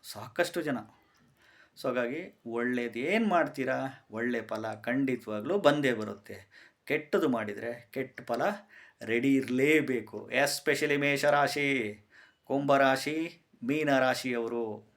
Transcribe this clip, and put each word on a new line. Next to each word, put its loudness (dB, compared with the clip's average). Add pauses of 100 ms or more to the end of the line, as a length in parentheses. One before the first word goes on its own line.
ಸಾಕಷ್ಟು -4
ಜನ. -2 (1000)
So -6
ಹಾಗಾಗಿ -2 (360)
ಒಳ್ಳೇದೇನು 0
ಮಾಡ್ತೀರಾ, 0 (340)
ಒಳ್ಳೆ -2
ಫಲ -6 (220)
ಖಂಡಿತವಾಗ್ಲೂ -2
ಬಂದೇ 4
ಬರುತ್ತೆ. -8 (500)
ಕೆಟ್ಟದು 0
ಮಾಡಿದರೆ -4 (220)
ಕೆಟ್ಟ -8
ಫಲ -2 (600)
ರೆಡಿ 0
ಇರಲೇಬೇಕು, 2 (260)
especially 0
ಮೇಷರಾಶಿ, 2 (840)
ಕುಂಭರಾಶಿ, 4 (460)
ಮೀನರಾಶಿಯವರು. 0 (320)